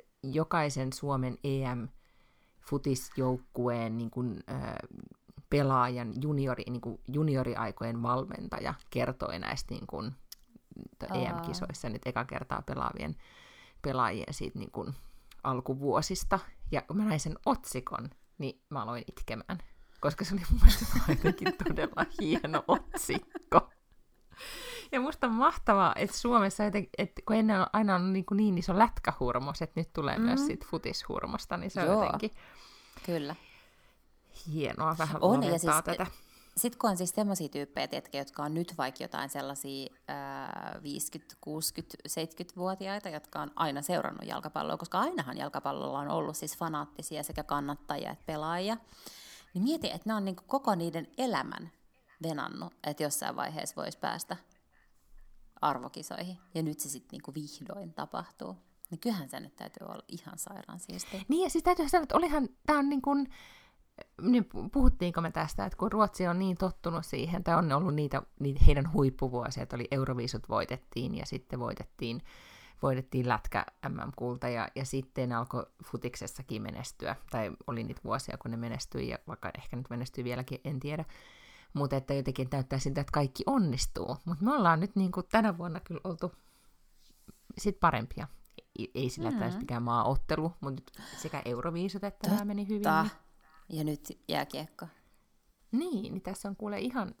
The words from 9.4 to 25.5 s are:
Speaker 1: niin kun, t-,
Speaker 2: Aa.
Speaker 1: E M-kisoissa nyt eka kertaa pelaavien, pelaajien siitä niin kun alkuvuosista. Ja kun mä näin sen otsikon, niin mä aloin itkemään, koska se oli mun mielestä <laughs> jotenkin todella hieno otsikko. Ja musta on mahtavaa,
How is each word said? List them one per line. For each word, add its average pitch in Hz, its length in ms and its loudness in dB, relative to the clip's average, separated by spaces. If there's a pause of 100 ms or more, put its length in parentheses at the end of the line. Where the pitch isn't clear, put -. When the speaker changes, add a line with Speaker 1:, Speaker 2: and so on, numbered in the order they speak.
Speaker 1:
niin - 120 -8
kun, - 260 -6 (840)
t-, - 120 -14
Speaker 2:
Aa. 185 80 -2
Speaker 1:
E 175 140 0
M-kisoissa 175 560 -6
nyt - 180 -8
eka 123 180 -2
kertaa - 380 -6
pelaavien, - 540 -4 (640)
pelaajien 123 520 -2
siitä - 240 -8
niin - 120 -10
kun - 240 -6 (500)
alkuvuosista. 135 920 0 (340)
Ja 151 100 0
kun - 140 -6
mä 214 80 2
näin 214 160 2
sen 165 140 -4 (120)
otsikon, - 640 -2 (280)
niin - 300 -6
mä 139 140 -6
aloin 117 260 -8
itkemään, - 500 -6 (420)
koska 160 240 0
se 180 100 -2
oli 185 160 -2
mun 240 100 6
mielestä - 260 12 (220)
<laughs> - 0 -
jotenkin - 460 4 (140)
todella - 380 0 (140)
hieno 160 480 2
otsikko. - 1040 2 (1200)
Ja 262 80 2
musta 269 260 0
on 233 60 2
mahtavaa, 220 640 6